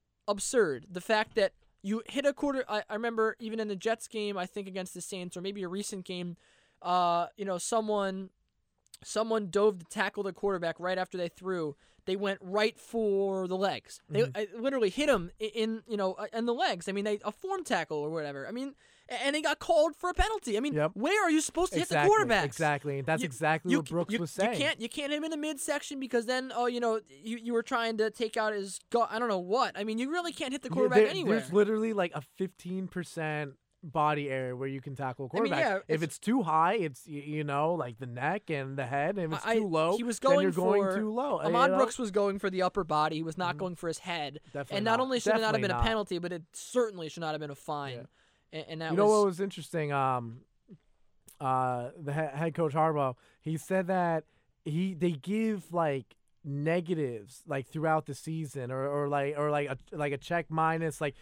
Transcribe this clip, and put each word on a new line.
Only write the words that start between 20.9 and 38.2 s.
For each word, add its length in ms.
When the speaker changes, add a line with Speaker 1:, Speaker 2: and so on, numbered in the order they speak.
Speaker 1:
where 320
are 60
you 100
supposed 320
to 60
hit 100
the 60
Speaker 2:
Exactly. 140
Speaker 1:
quarterback? 360
Speaker 2:
Exactly. 560
That's 220
Speaker 1:
You, 20
Speaker 2:
exactly 460
Speaker 1:
you 80
Speaker 2:
what 80
Speaker 1:
c-, 40
Speaker 2:
Brooks 220
Speaker 1:
you, 60
Speaker 2:
was 180
Speaker 1:
you 60
Speaker 2:
saying. 160
Speaker 1:
can't, 220
you 60
can't 260
hit 40
him 60
in 80
the 60
midsection 640
because 280
then, 280
oh, 120
you 120
know, 300
you, 320
you 120
were 100
trying 340
to 140
take 260
out 160
his 260
gut. 200
I 60
don't 120
know 100
what. 360
I 80
mean, 140
you 140
really 200
can't 200
hit 100
the 80
Speaker 2:
Yeah, 60
Speaker 1:
quarterback 240
Speaker 2:
there, 100
Speaker 1:
anywhere. 300
Speaker 2:
there's 120
literally, 420
like, 200
a 80
fifteen 500
percent 680
body 480
area 240
where 120
you 140
can 140
tackle 300
a 120
Speaker 1:
I 40
mean, 100
Speaker 2:
quarterback. 80
Speaker 1:
yeah, 80
Speaker 2:
If 60
Speaker 1:
it's 140
Speaker 2:
it's 20
too 240
high, 320
it's, 340
y-, 160
you 200
know, 320
like, 240
the 80
neck 420